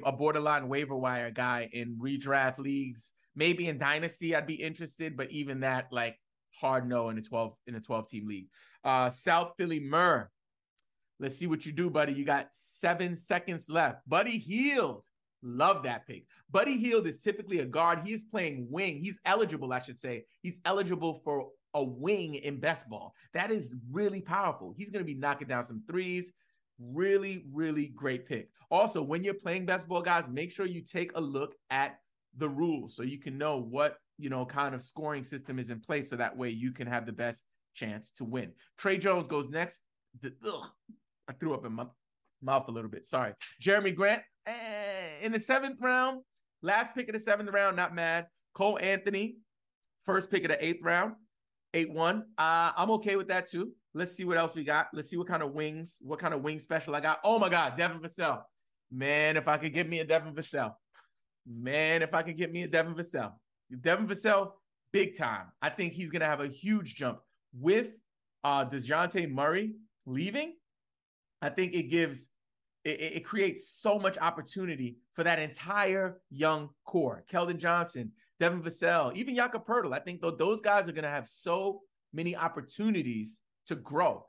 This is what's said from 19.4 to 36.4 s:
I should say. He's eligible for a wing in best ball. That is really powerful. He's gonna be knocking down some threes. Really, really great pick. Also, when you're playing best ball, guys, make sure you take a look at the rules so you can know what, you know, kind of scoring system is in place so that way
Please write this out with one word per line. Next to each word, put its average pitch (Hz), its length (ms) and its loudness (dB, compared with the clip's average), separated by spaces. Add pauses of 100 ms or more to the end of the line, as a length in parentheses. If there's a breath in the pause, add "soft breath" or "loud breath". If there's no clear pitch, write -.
I 127 80 0
should 123 200 -16
say. 120 240 -6 (180)
He's 175 220 -8
eligible 175 580 0
for 143 240 -2 (280)
a 147 100 2
wing 156 500 -2
in 143 240 -6
best 147 300 -2
ball. 101 260 -12 (200 soft breath)
That 196 180 -2
is 131 240 -4 (120)
really 196 320 -2
powerful. 165 560 -2
He's 202 140 -12
gonna 196 140 -4
be 151 100 -6
knocking 143 320 -2
down 123 180 -2
some 113 240 -10
threes. 180 440 -4 (480)
Really, 185 720 0
really 151 420 -2
great 123 320 -4
pick. 113 220 -6 (200 soft breath)
Also, 190 320 4
when 156 220 -2
you're 196 120 -2
playing 185 320 -4
best 180 200 0
ball, 170 160 0
guys, 170 260 2
make 147 220 -4
sure 196 160 -4
you 175 160 -6
take 175 320 -4
a 165 60 -2
look 143 340 -4 (160)
at 135 300 -2 (360)
the 151 120 -2
rules 143 480 -2
so 120 60 -8
you 135 160 -6
can 139 200 -10
know 147 200 0
what, 135 380 0 (220)
you 143 120 -6
know, 127 140 -2
kind 135 300 -2
of 127 80 -8
scoring 151 400 -6
system 131 360 -8
is 120 120 -6
in 113 100 -8
place 147 300 -4
so 131 60 -6
that 120 200 0
way 123 140 -2